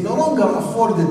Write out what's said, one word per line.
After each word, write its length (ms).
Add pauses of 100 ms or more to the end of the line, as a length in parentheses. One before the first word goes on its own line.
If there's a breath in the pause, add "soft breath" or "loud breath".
no 100
longer 300
afforded 680